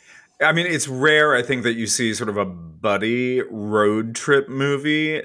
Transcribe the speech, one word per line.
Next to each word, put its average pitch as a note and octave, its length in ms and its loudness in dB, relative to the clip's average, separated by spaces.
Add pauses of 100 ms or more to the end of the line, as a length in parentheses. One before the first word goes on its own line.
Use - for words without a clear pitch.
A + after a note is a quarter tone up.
(400)
I D3+ 120 4
mean, E3+ 140 0
it's D#3+ 200 -2
rare, D3+ 480 4
I A#2+ 80 2
think, B2 220 -2
that A#2+ 80 2
you A2+ 160 -4
see A2 260 -2
sort G#2+ 140 -4
of G2+ 80 -4
a G2+ 80 0
buddy G#2 1000 -2
road G#2+ 720 0
trip C#3 340 2
movie D3 760 -2